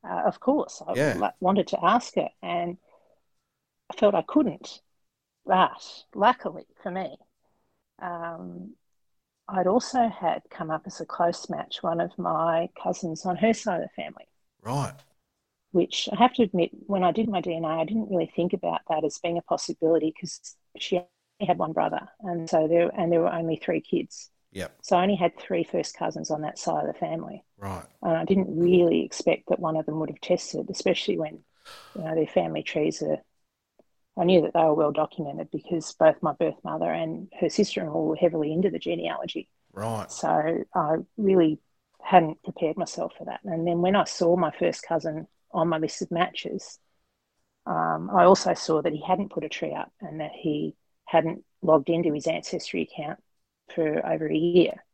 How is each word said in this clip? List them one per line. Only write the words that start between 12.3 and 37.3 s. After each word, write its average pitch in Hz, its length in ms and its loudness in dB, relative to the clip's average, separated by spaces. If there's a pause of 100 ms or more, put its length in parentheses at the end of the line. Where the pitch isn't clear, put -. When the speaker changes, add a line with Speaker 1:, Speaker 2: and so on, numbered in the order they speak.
Speaker 1:
cousins 175 440 -6
on 180 100 -2
her 220 160 4
side 202 300 -2
of - 80 -10
the - 120 -12
family. - 240 -14 (360)
Speaker 2:
Right. 123 320 -4 (800)
Speaker 1:
Which - 380 0
I 202 60 -4
have 247 180 4
to 247 100 2
admit, 180 260 0 (160)
when 190 180 -2
I 175 80 4
did 220 160 0
my 190 140 -2
D 170 120 -4
N 165 100 -4
A, 160 160 -2
I 160 40 0
didn't 208 240 -2
really 170 260 -2
think 180 200 0
about 170 340 -2
that 156 160 0
as - 140 -4
being 170 180 -4
a 170 60 -4
possibility 160 680 0
'cause - 440 -14 (220)
she - 180 -4
only - 500 -8
had 175 120 2
one 160 140 -2
brother, 160 360 -2 (120)
and 175 280 -6
so 160 200 2
there, 170 260 4
and 170 180 0
there 170 80 4
were 170 120 2
only 165 240 -2
three - 260 -4
kids. - 480 -4 (220)
Speaker 2:
Yep. - 300 -10
Speaker 1:
So - 140 2
I 175 60 6
only 196 140 2
had 170 200 0
three 170 280 -2
first - 300 -4
cousins 165 360 -6
on 151 120 -4
that 151 160 -8
side 151 280 -2
of 156 80 -6
the - 40 -18
family. 165 460 -8 (140)
Speaker 2:
Right. 90 260 -10 (160)
Speaker 1:
And 170 160 0
I 165 80 -2
didn't 185 320 2
really 175 480 6
expect - 440 -2
that - 100 0
one 160 180 -2
of 156 80 -2
them 156 160 -4
would 151 100 -4
have 156 100 -12
tested, - 500 -2
especially - 480 0
when, 160 260 -8 (500)
you 190 100 -8
know, 160 100 -2
their 156 140 2
family 160 340 0
trees 151 400 -2
are, 156 180 -2 (960)
I 185 60 -2
knew 175 200 6
that 170 100 -2
they 165 100 4
were 156 120 6
well 151 180 2
documented 151 580 -6
because 160 440 -6
both 156 280 6
my 151 120 0
birth 160 280 -2
mother 160 260 -4
and 165 520 -4